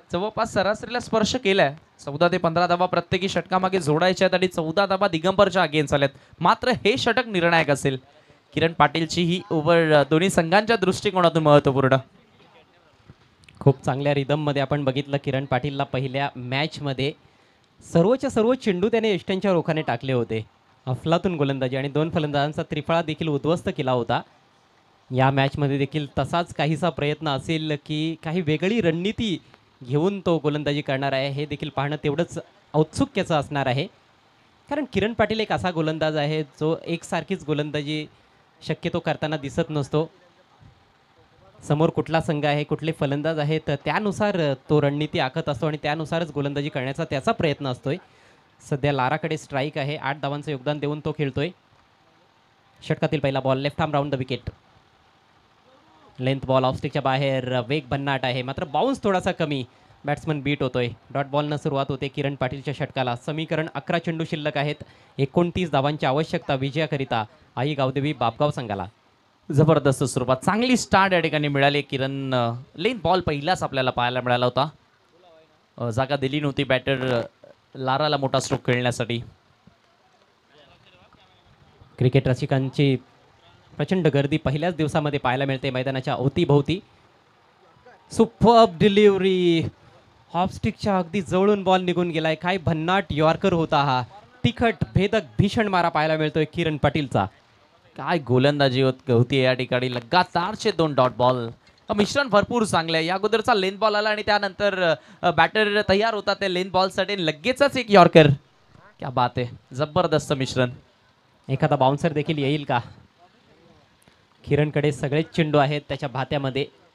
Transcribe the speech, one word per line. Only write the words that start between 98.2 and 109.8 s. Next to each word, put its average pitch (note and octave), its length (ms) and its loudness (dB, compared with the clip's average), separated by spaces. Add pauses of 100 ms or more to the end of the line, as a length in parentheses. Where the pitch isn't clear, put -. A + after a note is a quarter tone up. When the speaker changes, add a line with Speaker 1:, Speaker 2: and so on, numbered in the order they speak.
Speaker 1:
होत, C3 120 4 (140)
होती B2 360 4
या B2+ 100 4
ठिकाणी, B2 420 -2
लगातारचे F3 760 0
दोन D#3+ 220 0
डॉट B2+ 180 4
बॉल. B2 380 0 (400)
अ, G#3+ 40 0
मिश्रण A#3 340 0
भरपूर G#3 360 2
चांगलं E3 340 0
आहे. D#3+ 80 0
या F3 100 -2
अगोदरचा G#3+ 380 0
लेंथ G3 240 -2
बॉल G#3 180 2
आला G#3+ 140 0
आणि G#3 160 -2
त्यानंतर, G3 680 0 (280)
अ, F3 100 2
बॅटर G3+ 580 4
तयार G#3 240 2
होता G3+ 200 -2
त्या G3 160 -4
लेंथ F#3 220 -2
बॉलसाठी, F#3 540 0
लगेचच A3+ 520 0
एक A#3 140 -4
यॉर्कर. E3+ 360 10 (720)
क्या D3 100 -10
बात B2 280 0
आहे, A#2+ 380 -8
जबरदस्त D3+ 580 0